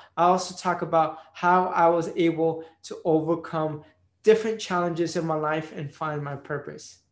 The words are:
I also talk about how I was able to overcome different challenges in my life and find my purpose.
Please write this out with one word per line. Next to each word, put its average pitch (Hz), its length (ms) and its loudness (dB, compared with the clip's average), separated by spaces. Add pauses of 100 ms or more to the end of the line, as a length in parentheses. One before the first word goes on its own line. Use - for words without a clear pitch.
(160)
I 165 80 2
also 180 320 2
talk 180 260 -2
about 160 360 2 (160)
how 180 340 4
I 170 220 4
was 170 260 0
able 160 480 0 (200)
to - 200 -12
overcome 156 800 0 (400)
different 220 380 4
challenges 175 560 -2
in 160 100 -2
my 156 80 0
life 156 400 -2
and 147 180 -10
find 151 300 -6
my 143 140 -8
purpose. 147 640 -12 (120)